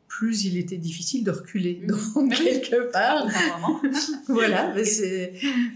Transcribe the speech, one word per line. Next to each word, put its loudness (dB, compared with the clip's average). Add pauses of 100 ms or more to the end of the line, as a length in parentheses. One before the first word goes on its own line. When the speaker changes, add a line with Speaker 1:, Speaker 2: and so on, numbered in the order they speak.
Speaker 1:
plus -2
il 0
était -4
difficile -4
de 2
reculer. -4
Speaker 2:
Mhm. -6
Speaker 1:
Donc, 2
Speaker 2:
Oui. 2
Speaker 1:
quelque 2
part, 2
Speaker 2:
Au -2
bout 0
d'un 0
moment. 0
Speaker 1:
<laughs> -2
voilà, 2
mais 2
Speaker 2:
Et 2
Speaker 1:
c'est, -2 (420)